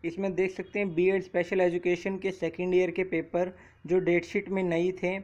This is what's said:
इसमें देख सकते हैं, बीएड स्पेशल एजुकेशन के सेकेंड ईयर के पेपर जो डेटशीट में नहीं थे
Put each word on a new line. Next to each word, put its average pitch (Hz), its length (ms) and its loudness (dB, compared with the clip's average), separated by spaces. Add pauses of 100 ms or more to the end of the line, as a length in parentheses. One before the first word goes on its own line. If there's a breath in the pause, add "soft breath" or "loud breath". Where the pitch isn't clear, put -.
इसमें 190 300 -4
देख 190 160 0
सकते 190 280 -8
हैं, 196 160 -2
बीएड 185 280 4
स्पेशल 185 380 0
एजुकेशन 180 580 0
के 190 120 -2
सेकेंड 180 440 -2
ईयर 180 160 4
के 185 140 -2
पेपर 180 520 -2 (300 loud breath)
जो 180 120 4
डेटशीट 175 500 2
में 190 140 0
नहीं 175 300 2
थे 185 320 -2